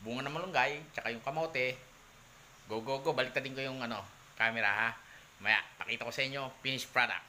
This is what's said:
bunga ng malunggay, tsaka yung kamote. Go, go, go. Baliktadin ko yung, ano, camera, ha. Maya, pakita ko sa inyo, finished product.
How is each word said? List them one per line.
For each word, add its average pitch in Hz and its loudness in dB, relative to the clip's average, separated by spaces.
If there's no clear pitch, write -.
bunga 120 -4
ng 143 -4
malunggay, 151 2
tsaka - -2
yung 117 -6
kamote. 139 0
Go, 113 -2
go, 135 -2
go. 143 0
Baliktadin 131 0
ko 135 -4
yung, 131 -4
ano, 110 -4
camera, 113 4
ha. 110 2
Maya, 104 6
pakita 117 -4
ko 117 -6
sa - -2
inyo, 135 -2
finished 135 -2
product. 113 4